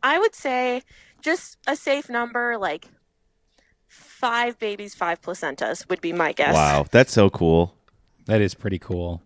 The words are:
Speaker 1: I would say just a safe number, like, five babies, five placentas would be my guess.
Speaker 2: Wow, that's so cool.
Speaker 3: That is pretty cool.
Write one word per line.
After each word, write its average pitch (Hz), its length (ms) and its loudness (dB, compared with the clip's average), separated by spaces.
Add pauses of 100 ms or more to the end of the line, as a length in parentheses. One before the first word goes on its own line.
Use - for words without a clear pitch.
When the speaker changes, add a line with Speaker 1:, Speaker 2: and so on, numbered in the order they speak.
Speaker 1:
I 294 160 2
would 427 160 0
say 254 460 -4 (400)
just - 360 -6 (100)
a - 100 -2
safe 285 320 -4
number, 240 480 -4
like, 170 280 -6 (1000)
five 240 720 -4
babies, 208 340 -8
five 170 280 -4
placentas 143 680 -6
would 185 120 -2
be 165 120 -6
my 165 200 0
guess. 143 200 2
Speaker 2:
Wow, 73 380 4
that's 123 220 6
so 101 160 6
cool. 85 460 2 (500)
Speaker 3:
That 107 160 2
is 98 120 0
pretty 95 260 -6
cool. 87 460 -6